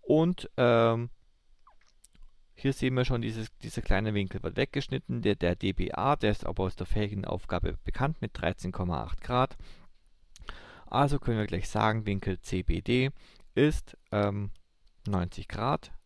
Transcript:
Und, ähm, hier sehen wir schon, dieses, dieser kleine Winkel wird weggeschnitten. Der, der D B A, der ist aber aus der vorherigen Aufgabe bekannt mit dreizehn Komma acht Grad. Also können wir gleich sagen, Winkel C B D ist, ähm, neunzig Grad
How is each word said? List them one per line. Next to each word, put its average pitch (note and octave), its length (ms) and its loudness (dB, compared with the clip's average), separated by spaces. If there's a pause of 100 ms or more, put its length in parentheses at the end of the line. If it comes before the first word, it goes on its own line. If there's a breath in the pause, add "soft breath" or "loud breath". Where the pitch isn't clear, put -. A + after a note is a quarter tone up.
Und, D#3+ 560 2
ähm, A#2 520 4 (1500)
hier C3+ 160 -2
sehen C3 220 -2
wir B2+ 100 2
schon, A#2 200 2
dieses, A2+ 340 -6
dieser A2+ 240 -8
kleine G#2+ 320 2
Winkel G2 300 -2
wird - 140 -4
weggeschnitten. C3 680 -2
Der, G2+ 120 4
der F2 200 2
D F#2+ 180 0
B - 180 0
A, C3+ 240 0
der G#2 160 2
ist - 140 -2
aber F#2+ 180 0
aus F#2 120 -2
der F#2 100 -6
vorherigen G#2 400 0
Aufgabe - 580 -2
bekannt C3+ 380 -2
mit - 120 -6
dreizehn F2+ 380 -2
Komma E2+ 320 -2
acht - 180 -4
Grad. B2 360 0 (1300 loud breath)
Also C#3 320 2
können A2+ 220 0
wir G#2 80 0
gleich - 220 -2
sagen, A2 360 2
Winkel G2 360 -2
C F#2 200 -2
B E2+ 200 0
D B2+ 280 2 (460 soft breath)
ist, - 420 2 (140)
ähm, G#2 400 0 (560)
neunzig F2+ 400 -2
Grad C3 460 -2 (120)